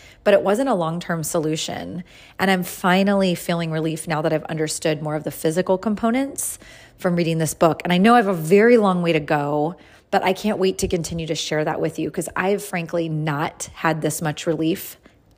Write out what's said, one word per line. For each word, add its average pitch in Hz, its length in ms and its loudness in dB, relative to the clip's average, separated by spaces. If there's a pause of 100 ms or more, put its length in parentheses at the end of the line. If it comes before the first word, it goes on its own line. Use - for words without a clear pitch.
(240)
but 208 100 6
it - 80 6
wasn't 208 260 2
a 240 60 2
long-term 170 480 -2
solution. 165 800 -4 (380)
And 190 100 2
I'm 185 140 2
finally 190 720 2
feeling 170 340 -4
relief 160 380 -4
now 156 140 -2
that 165 100 0
I've 156 120 0
understood 156 560 -2
more 151 140 -4
of 156 80 -4
the 156 80 -6
physical 180 480 0
components 226 800 -2 (400)
from 175 180 0
reading 165 220 0
this 156 160 0
book. 160 300 2
And 170 80 0
I 180 60 4
know 220 160 6
I 247 40 8
have 214 80 4
a 196 80 0
very 202 420 6
long 185 260 4
way 170 100 2
to 160 80 2
go, 147 560 0 (340)
but 196 120 0
I 185 100 2
can't 196 260 -2
wait 190 200 0
to 190 100 -2
continue 170 380 -4
to 160 80 -4
share 151 300 -2
that 156 160 -2
with 160 180 -4
you 160 120 -4
'cause 165 260 -6
I've 190 260 0
frankly 170 460 -4
not 156 640 -4
had 156 280 -2
this 156 180 -2
much 151 260 -6
relief 160 520 -2 (400)